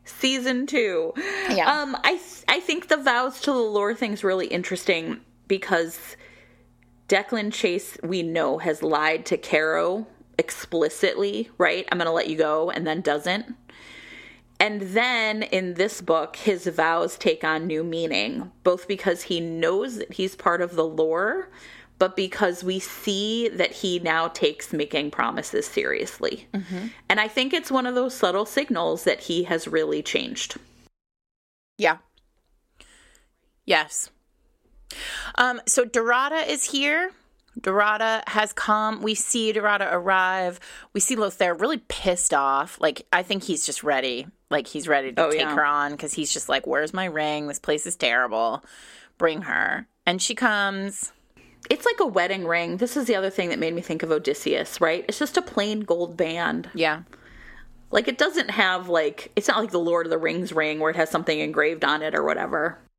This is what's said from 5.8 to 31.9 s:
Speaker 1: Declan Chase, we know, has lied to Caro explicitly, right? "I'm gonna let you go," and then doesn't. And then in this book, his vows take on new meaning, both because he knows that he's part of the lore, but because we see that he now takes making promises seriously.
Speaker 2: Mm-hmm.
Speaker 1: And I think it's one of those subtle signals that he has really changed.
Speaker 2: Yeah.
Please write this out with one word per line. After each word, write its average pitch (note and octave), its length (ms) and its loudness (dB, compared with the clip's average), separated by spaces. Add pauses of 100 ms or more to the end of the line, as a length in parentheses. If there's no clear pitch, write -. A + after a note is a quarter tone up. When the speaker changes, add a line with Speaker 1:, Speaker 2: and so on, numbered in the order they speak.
Speaker 1:
Declan G#3 440 0
Chase, - 500 -2
we F3 200 -2
know, D#3+ 360 0
has D#3+ 240 -2
lied D#3+ 440 2
to E3 120 2
Caro E3 680 2 (320)
explicitly, G3 1160 0
right? F3 340 2
"I'm F#3 80 2
gonna E3 140 0
let E3 160 2
you D#3 80 -4
go," D#3 340 2
and E3 160 -2
then D#3 140 0
doesn't. F3 560 -2 (1040)
And G#3 220 0
then A3 640 0
in F#3 320 -2
this F#3+ 260 0
book, D#3+ 360 0
his F#3+ 300 0
vows E3 520 2
take D#3+ 260 0
on D#3+ 220 0
new D#3+ 180 -2
meaning, E3 680 -2 (120)
both F3+ 260 2
because F#3+ 360 0
he F3 140 -2
knows E3+ 580 0
that - 180 -8
he's F#3+ 200 -2
part E3+ 280 2
of F3 140 -4
the D#3+ 80 4
lore, E3 680 0 (480)
but F#3 180 4
because F#3 480 0
we F#3 140 0
see G#3+ 720 -2
that F3+ 200 0
he F3+ 280 -2
now E3 300 0
takes - 440 -2
making D3 380 -2
promises A#2 560 -2
seriously. - 880 -4
Speaker 2:
Mm-hmm. F#3 320 -6 (240)
Speaker 1:
And G3+ 100 2
I G#3+ 80 0
think C4 240 0
it's F4 180 -2
one C4 140 2
of B3 100 -2
those B3 200 0
subtle G3 320 2
signals E3+ 580 0
that - 200 2
he E3+ 180 0
has E3 260 -2
really D3+ 340 0
changed. - 540 -4 (1200)
Speaker 2:
Yeah. E3 220 2 (1700)